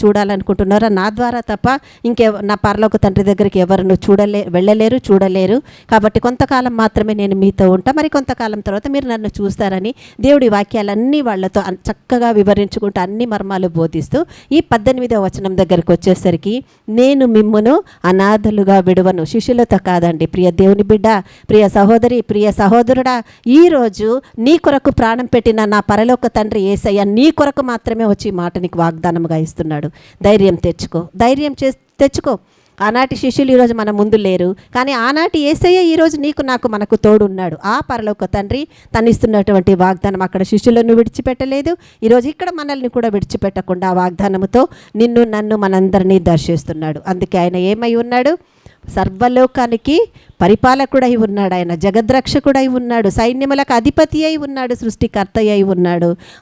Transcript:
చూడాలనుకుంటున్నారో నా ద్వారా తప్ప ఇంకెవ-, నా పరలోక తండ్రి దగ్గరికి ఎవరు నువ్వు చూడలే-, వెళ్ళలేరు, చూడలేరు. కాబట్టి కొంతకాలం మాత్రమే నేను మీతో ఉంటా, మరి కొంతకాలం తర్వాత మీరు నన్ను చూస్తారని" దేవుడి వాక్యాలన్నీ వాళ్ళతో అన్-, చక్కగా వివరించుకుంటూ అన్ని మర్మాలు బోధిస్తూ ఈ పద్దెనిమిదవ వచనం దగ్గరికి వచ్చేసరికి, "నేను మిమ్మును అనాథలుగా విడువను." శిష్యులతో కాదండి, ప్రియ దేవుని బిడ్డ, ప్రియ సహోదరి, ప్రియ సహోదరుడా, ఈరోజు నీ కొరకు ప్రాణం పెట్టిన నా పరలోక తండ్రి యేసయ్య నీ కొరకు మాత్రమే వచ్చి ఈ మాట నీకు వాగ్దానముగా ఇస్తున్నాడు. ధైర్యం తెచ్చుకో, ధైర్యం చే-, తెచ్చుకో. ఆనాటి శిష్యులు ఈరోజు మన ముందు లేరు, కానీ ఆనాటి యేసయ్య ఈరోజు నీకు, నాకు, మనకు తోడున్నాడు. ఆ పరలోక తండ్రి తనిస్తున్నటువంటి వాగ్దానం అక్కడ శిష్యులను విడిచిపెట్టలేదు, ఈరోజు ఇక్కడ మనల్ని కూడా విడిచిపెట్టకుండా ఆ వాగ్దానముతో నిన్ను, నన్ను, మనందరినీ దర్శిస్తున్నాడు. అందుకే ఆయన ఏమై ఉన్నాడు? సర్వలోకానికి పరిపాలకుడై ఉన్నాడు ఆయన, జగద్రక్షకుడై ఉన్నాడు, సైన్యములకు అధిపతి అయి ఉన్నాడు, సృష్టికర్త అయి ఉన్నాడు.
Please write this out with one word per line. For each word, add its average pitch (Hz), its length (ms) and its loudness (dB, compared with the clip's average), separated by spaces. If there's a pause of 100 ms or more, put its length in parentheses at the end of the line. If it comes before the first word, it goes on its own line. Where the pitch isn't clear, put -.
చూడాలనుకుంటున్నారో 202 840 0
నా 202 220 -2
ద్వారా 240 300 -4
తప్ప 240 380 -2 (260)
ఇంకెవ-, 220 360 -2
నా 202 140 -4
పరలోక 208 420 -2
తండ్రి 196 280 0
దగ్గరికి 196 360 0
ఎవరు 180 220 0
నువ్వు 185 280 0
చూడలే-, 202 380 0
వెళ్ళలేరు, 214 480 2
చూడలేరు. 190 680 0 (280)
కాబట్టి 214 300 2
కొంతకాలం 247 560 -2
మాత్రమే 214 380 0
నేను 202 220 -2
మీతో 190 340 2
ఉంటా, 185 220 0
మరి 302 160 -2
కొంతకాలం 247 520 -4
తర్వాత 208 280 -6
మీరు 277 200 -4
నన్ను 220 200 -6
చూస్తారని" 196 680 -4 (260)
దేవుడి 262 280 4
వాక్యాలన్నీ 208 720 -2
వాళ్ళతో 196 400 -4
అన్-, 190 300 -8
చక్కగా 240 400 -2
వివరించుకుంటూ 202 680 0
అన్ని 208 260 -4
మర్మాలు 196 420 -4
బోధిస్తూ 165 580 -4 (260)
ఈ 311 80 2
పద్దెనిమిదవ 233 640 0
వచనం 190 320 -6
దగ్గరికి 180 360 2
వచ్చేసరికి, 185 720 -2 (240)
"నేను 262 380 4
మిమ్మును 220 560 2 (220)
అనాథలుగా 196 760 2
విడువను." 180 460 2
శిష్యులతో 233 600 0
కాదండి, 170 400 0
ప్రియ 180 240 0
దేవుని 196 320 4
బిడ్డ, 208 400 2 (260)
ప్రియ 214 200 4
సహోదరి, 226 520 2
ప్రియ 208 320 0
సహోదరుడా, 240 720 2 (240)
ఈరోజు 247 760 4 (160)
నీ 269 180 4
కొరకు 285 340 0
ప్రాణం 233 340 0
పెట్టిన 226 400 0
నా 208 160 0
పరలోక 226 460 0
తండ్రి 214 340 -2
యేసయ్య 196 440 0
నీ 226 260 2
కొరకు 285 320 0
మాత్రమే 233 420 -4
వచ్చి 202 240 -2
ఈ - 20 -4
మాట 175 280 -4
నీకు 175 200 -6
వాగ్దానముగా 165 580 -2
ఇస్తున్నాడు. 156 520 -6 (340)
ధైర్యం 196 320 4
తెచ్చుకో, 170 520 -6 (100)
ధైర్యం 269 480 0
చే-, 269 60 0
తెచ్చుకో. - 680 -2 (420)
ఆనాటి 240 360 0
శిష్యులు 262 340 0
ఈరోజు 247 240 4
మన 214 160 -4
ముందు 208 260 0
లేరు, 185 400 0 (180)
కానీ 262 180 -2
ఆనాటి 277 460 -2
యేసయ్య 330 440 2
ఈరోజు 320 340 2
నీకు, 294 260 -4
నాకు, 254 260 -2
మనకు 214 280 -2
తోడున్నాడు. 190 680 2
ఆ 226 160 -2 (100)
పరలోక 214 340 -6
తండ్రి 208 440 -4 (300)
తనిస్తున్నటువంటి 208 760 2
వాగ్దానం 185 480 0
అక్కడ 185 200 -4
శిష్యులను 233 520 2
విడిచిపెట్టలేదు, 262 840 -2 (260)
ఈరోజు 240 260 4
ఇక్కడ 359 220 -8
మనల్ని 285 380 -6
కూడా 233 200 -4
విడిచిపెట్టకుండా 190 800 -4
ఆ 185 40 0
వాగ్దానముతో 190 760 0 (280)
నిన్ను, 233 280 4
నన్ను, 214 320 -2
మనందరినీ 190 640 2
దర్శిస్తున్నాడు. 160 880 -2
అందుకే 185 300 -4
ఆయన 175 180 -2
ఏమై 214 380 -2
ఉన్నాడు? 247 440 0 (580)
సర్వలోకానికి 247 1120 0 (320)
పరిపాలకుడై 247 760 0
ఉన్నాడు 202 380 -2
ఆయన, 175 200 -4
జగద్రక్షకుడై 247 920 0
ఉన్నాడు, 240 420 -2
సైన్యములకు 269 640 -2
అధిపతి 302 500 0
అయి 311 120 -2
ఉన్నాడు, 269 380 -6
సృష్టికర్త 220 640 -4
అయి 208 240 2
ఉన్నాడు. 175 540 0 (260)